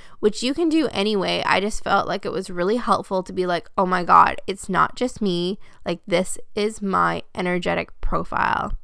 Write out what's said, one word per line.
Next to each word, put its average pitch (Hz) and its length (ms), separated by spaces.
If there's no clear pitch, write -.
which - 240
you 254 120
can 330 160
do 302 200
anyway. 190 540
I 185 160
just 208 240
felt - 240
like 196 160
it 202 80
was 190 160
really 185 280
helpful 202 460
to 185 120
be 180 100
like, 175 320
"Oh 202 80
my 180 180
God, 175 440
it's - 240
not 165 260
just 247 240
me. 180 380
Like, 175 220
this 185 320
is 208 260
my 180 420
energetic 180 640
profile. - 720